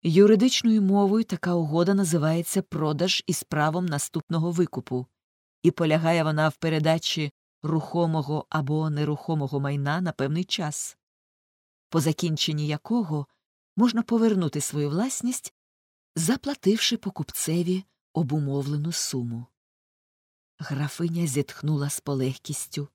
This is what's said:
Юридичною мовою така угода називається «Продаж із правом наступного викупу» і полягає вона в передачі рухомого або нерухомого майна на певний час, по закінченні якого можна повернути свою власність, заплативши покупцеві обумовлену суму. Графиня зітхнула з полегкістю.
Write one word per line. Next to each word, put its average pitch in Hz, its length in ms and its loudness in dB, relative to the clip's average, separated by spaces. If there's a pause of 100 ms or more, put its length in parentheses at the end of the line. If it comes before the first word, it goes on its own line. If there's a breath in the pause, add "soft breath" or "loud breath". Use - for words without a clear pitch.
Юридичною 214 760 6
мовою 202 420 4
така 180 300 -2
угода 170 400 2
називається 165 680 0
«Продаж 156 640 -2
із - 160 -2
правом 156 420 0
наступного 160 680 -2
викупу» 131 560 -2 (560)
і 175 80 6
полягає 165 520 2
вона 156 260 2
в - 60 -6
передачі 160 760 0 (320)
рухомого 156 840 0
або 156 400 0
нерухомого 147 680 -2
майна 143 420 -2
на 175 100 -2
певний 151 320 -2
час, - 540 -6 (920)
по 165 120 2
закінченні 151 680 -2
якого 151 600 -4 (500)
можна 226 260 2
повернути 208 580 2
свою 147 280 -2
власність, 240 640 -4 (600)
заплативши 220 840 0
покупцеві 180 840 -4 (300)
обумовлену 147 800 -2
суму. 120 540 -6 (1120)
Графиня 160 680 -4
зітхнула 143 600 -2
з - 100 -6
полегкістю. 139 960 -6